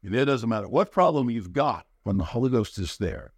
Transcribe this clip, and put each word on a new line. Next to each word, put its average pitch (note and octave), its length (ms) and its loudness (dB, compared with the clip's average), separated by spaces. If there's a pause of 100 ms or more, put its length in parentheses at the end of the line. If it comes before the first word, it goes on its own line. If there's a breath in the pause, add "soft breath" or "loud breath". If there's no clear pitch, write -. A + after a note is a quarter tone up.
And G#2 120 -4
it C3 100 4
doesn't B2+ 220 0
matter G#2+ 220 -2
what D#3 220 2
problem D3+ 380 2
you've G#2 220 -6
got, B2+ 340 -2 (180)
when G2 140 0
the F#2 60 0
Holy B2 260 0
Ghost A#2 280 0
is F#2 200 -6
there - 400 -6